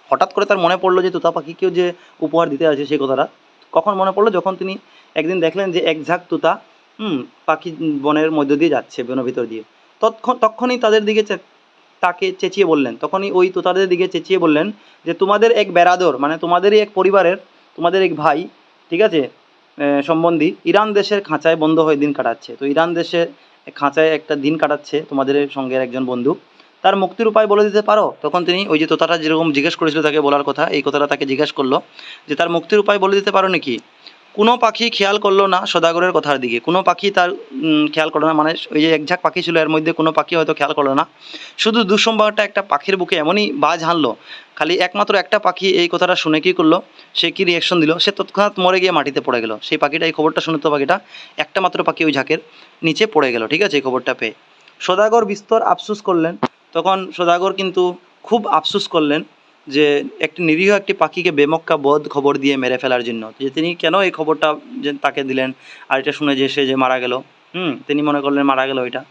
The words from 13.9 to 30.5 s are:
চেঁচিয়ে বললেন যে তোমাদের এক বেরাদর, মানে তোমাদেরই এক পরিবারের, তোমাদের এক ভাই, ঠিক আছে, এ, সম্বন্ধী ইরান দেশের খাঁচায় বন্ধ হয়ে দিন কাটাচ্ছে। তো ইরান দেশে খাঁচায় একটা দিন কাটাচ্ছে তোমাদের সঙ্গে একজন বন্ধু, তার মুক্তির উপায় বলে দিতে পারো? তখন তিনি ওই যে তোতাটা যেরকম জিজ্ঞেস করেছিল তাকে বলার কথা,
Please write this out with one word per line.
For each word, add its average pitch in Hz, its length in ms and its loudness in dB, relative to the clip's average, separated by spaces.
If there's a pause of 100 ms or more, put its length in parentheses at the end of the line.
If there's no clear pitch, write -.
চেঁচিয়ে 180 320 -2
বললেন 165 320 2 (340)
যে 165 80 -4
তোমাদের 208 380 2
এক 208 220 2
বেরাদর, 175 440 4
মানে 147 200 -2
তোমাদেরই 180 420 4
এক 208 140 0
পরিবারের, 190 440 4 (380)
তোমাদের 175 280 2
এক 175 120 0
ভাই, 156 320 0 (420)
ঠিক 165 120 0
আছে, 165 280 2 (480)
এ, 143 260 0
সম্বন্ধী 165 520 0 (100)
ইরান 208 280 2
দেশের 202 280 0
খাঁচায় 165 340 0
বন্ধ 160 240 2
হয়ে 156 160 2
দিন 143 180 0
কাটাচ্ছে। 117 420 -6
তো 139 100 -8
ইরান 160 280 0
দেশে 170 340 -2 (480)
খাঁচায় 156 400 2
একটা 151 200 -4
দিন 147 220 -2
কাটাচ্ছে 147 520 -2
তোমাদের 139 440 0
সঙ্গে 131 220 -6
একজন 131 300 -2
বন্ধু, 123 300 -2 (460)
তার 196 140 4
মুক্তির 196 320 -2
উপায় 214 200 4
বলে 208 160 4
দিতে 208 180 2
পারো? 208 400 2
তখন 170 240 -2
তিনি 180 220 0
ওই 156 120 2
যে 160 80 0
তোতাটা 160 300 0
যেরকম 156 340 0
জিজ্ঞেস 143 240 0
করেছিল 160 260 0
তাকে 151 200 2
বলার 143 220 2
কথা, 139 240 0